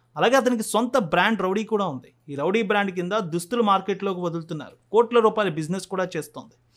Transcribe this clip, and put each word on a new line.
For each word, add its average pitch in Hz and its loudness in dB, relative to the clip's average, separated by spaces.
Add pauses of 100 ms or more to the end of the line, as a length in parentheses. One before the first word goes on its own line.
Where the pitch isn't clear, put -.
(160)
అలాగే 226 4
అతనికి 240 2
సొంత 247 0
బ్రాండ్ 185 2
రౌడీ 190 0
కూడా 202 -2
ఉంది. 131 -8 (160)
ఈ 143 -10
రౌడీ 175 0
బ్రాండ్ 202 0
కింద 180 -4
దుస్తులు 196 -2
మార్కెట్లోకి 190 0
వదులుతున్నారు. 160 -8 (160)
కోట్ల 233 4
రూపాయల 220 2
బిజినెస్ 165 -4
కూడా 185 -4
చేస్తోంది. - -12 (200)